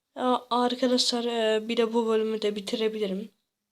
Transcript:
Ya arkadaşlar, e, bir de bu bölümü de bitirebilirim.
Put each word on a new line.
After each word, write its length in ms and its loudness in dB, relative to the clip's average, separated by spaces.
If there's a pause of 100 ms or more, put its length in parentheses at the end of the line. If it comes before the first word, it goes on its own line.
(180)
Ya 320 2
arkadaşlar, 760 2
e, 440 0
bir 80 -2
de 160 2
bu 140 2
bölümü 340 0
de 140 0
bitirebilirim. 760 -4 (400)